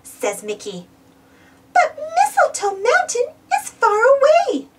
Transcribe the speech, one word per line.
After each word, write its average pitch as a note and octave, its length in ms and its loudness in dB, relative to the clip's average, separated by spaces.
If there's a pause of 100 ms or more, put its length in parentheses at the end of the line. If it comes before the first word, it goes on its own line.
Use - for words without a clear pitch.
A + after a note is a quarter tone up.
says G3+ 400 -8
Mickey. G3+ 440 -12 (840)
But D#5+ 240 0 (180)
Mistletoe E5+ 600 0
Mountain B4+ 580 -2 (280)
is - 80 -14
far G#4+ 320 0 (160)
away C#5 500 2 (120)